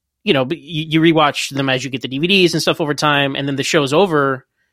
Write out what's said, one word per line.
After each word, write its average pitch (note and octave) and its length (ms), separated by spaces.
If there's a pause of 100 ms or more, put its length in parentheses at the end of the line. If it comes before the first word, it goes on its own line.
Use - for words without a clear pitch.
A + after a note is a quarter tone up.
(240)
you G#3 80
know, C3+ 120
but C#3 140
you, D#3+ 420
you D#3+ 140
rewatch D3 400
them C3+ 140
as B2+ 160
you C3+ 60
get B2+ 120
the C#3 60
D C3+ 100
V E3 80
Ds F3+ 280
and D3+ 80
stuff E3+ 180
over D3 140
time, C#3 420
and C#3 100
then C#3 80
the C3+ 80
show's C#3+ 300
over, C#3+ 520 (280)